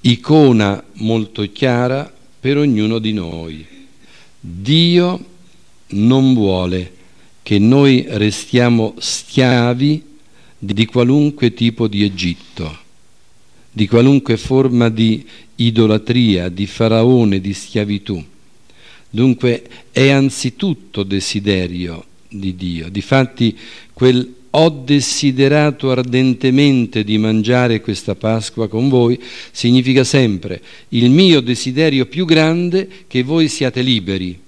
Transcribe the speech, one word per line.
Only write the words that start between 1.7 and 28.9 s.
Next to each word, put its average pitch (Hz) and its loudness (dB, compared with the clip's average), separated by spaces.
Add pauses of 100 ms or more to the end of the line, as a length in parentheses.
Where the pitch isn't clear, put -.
per 139 -2
ognuno 113 -2
di 110 -4
noi. 82 -10 (760)
Dio 165 0 (640)
non 131 2
vuole 92 -2 (500)
che 104 0
noi 131 4
restiamo 110 0
schiavi 127 0 (560)
di 104 -2
qualunque 127 0
tipo 117 -2
di 101 -2
Egitto, 90 -6 (920)
di 107 -2
qualunque 117 2
forma 127 0
di 110 -2 (300)
idolatria, 110 0
di 95 -6
faraone, 113 2
di 98 -6
schiavitù. 101 -6 (840)
Dunque 120 0 (280)
è 135 4
anzitutto 135 -2
desiderio 92 -4 (240)
di 98 -8
Dio. 87 -8
Difatti 120 -2 (360)
quel 127 0 (160)
"ho 160 4
desiderato 139 0
ardentemente 127 0
di 107 -2
mangiare 110 0
questa 104 -6
Pasqua 110 -4
con 113 -2
voi" 123 2 (300)